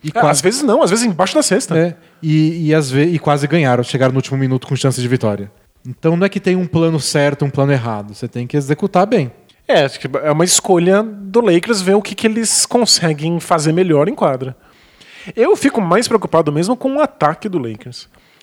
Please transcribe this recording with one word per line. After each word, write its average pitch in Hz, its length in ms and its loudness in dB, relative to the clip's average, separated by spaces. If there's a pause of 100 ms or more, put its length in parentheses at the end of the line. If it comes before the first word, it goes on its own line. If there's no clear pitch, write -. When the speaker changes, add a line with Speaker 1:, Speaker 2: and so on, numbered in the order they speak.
Speaker 1:
E 151 80 -8
Speaker 2:
É, - 20 -10
Speaker 1:
quase 151 260 2
Speaker 2:
às - 40 -4
vezes 226 220 0
não, 262 180 2
às 202 100 2
vezes 226 140 0
embaixo 180 280 0
da 302 100 2
cesta. 180 340 0
Speaker 1:
É, 170 180 0 (280)
e, 156 460 2
e, 151 40 4
às 151 160 2
ve-, 143 240 2
e 156 60 0
quase 147 280 0
ganharam, 135 360 2
chegaram 127 300 0
no 135 60 0
último 135 180 -4
minuto 131 300 -2
com 139 80 -2
chance 127 260 0
de 123 60 -2
vitória. 104 440 -2 (340)
Então 160 300 -2
não 175 100 0
é 196 40 0
que 196 100 -6
tem 185 160 0
um 185 120 -2
plano 165 340 0
certo, 143 420 0
um 143 60 -2
plano 139 240 0
errado. 110 420 -4
Você 127 120 -10
tem 120 200 -8
que 135 80 -6
executar 151 500 0
bem. 202 240 0 (380)
Speaker 2:
É, 196 160 4
acho 139 160 -4
que - 80 -8 (160)
é 151 80 0
uma 160 140 2
escolha 180 580 2
do 202 380 -2
Lakers 190 400 2
ver 190 140 2
o 208 60 4
que, - 140 -8
que - 120 -2
eles 220 400 0
conseguem 170 720 0
fazer 160 340 0
melhor 165 340 2
em 233 80 -4
quadra. 131 400 -2 (800)
Eu 302 200 4
fico - 260 0
mais 185 260 2
preocupado 165 440 0
mesmo 175 260 -2
com 269 200 -4
o 302 40 2
ataque 160 480 -4
do 180 80 -4
Lakers. 120 500 -10 (360)